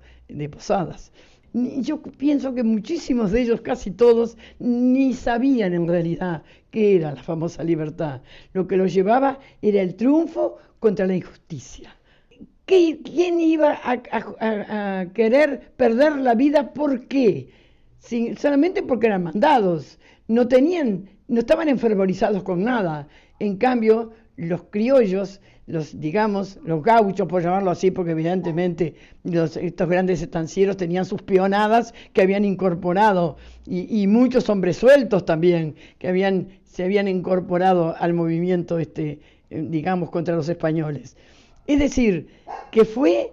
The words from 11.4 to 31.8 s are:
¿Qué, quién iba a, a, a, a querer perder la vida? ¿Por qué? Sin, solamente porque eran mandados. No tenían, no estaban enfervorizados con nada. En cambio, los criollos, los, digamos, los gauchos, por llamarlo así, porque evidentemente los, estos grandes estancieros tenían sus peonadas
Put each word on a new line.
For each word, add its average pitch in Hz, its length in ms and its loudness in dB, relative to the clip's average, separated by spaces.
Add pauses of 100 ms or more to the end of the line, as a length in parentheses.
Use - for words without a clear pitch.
¿Qué, 339 380 2
quién 339 380 -2
iba 311 320 2
a, 254 280 -4 (100)
a, 214 280 -6
a, 208 600 -4
a 180 100 -8
querer 254 640 0
perder 254 400 2
la 254 200 2
vida? 285 380 2
¿Por 285 340 -2
qué? 202 420 0 (500)
Sin, 233 380 -6
solamente 294 440 2
porque 233 260 0
eran 190 160 0
mandados. 190 760 0 (300)
No 233 180 2
tenían, 262 600 2 (180)
no 233 140 0
estaban 320 260 0
enfervorizados 208 760 0
con 180 200 -4
nada. 185 460 -4 (300)
En 202 180 -4
cambio, 226 560 0 (240)
los 170 260 -6
criollos, 208 760 0 (260)
los, 156 320 -8
digamos, 196 640 -2
los 160 180 -4
gauchos, 202 460 2
por 175 160 0
llamarlo 185 280 0
así, 190 200 0
porque 170 200 -4
evidentemente 170 840 -2 (280)
los, 165 340 -2
estos 175 320 -4
grandes 180 320 0
estancieros 190 560 -2
tenían 180 280 -2
sus - 160 -8
peonadas 208 720 0 (200)